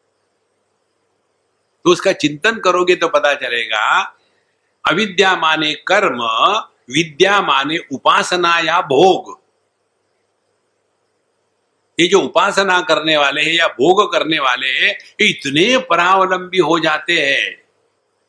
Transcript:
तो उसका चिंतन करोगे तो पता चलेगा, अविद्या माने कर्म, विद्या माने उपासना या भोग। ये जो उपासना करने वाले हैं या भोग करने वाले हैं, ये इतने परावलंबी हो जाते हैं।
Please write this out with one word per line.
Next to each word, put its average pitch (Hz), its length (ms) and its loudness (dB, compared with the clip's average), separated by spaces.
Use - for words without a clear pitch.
तो 170 60 0
उसका 180 220 0
चिंतन 165 480 -2
करोगे 180 360 2
तो - 120 -2
पता 143 260 2
चलेगा, 120 840 -2
अविद्या 185 460 0
माने 156 380 -2
कर्म, 170 480 0
विद्या 170 480 0
माने 147 360 -2
उपासना 175 840 0
या 165 220 0
भोग। 160 600 0
ये 175 80 4
जो 185 140 4
उपासना 180 600 0
करने 156 360 0
वाले 143 240 0
हैं 156 120 0
या 165 140 2
भोग 180 460 2
करने 156 260 -2
वाले 131 280 -2
हैं, 170 300 -2
ये 208 60 2
इतने 180 500 0
परावलंबी 185 800 0
हो 165 220 2
जाते 160 340 -2
हैं। 135 460 -2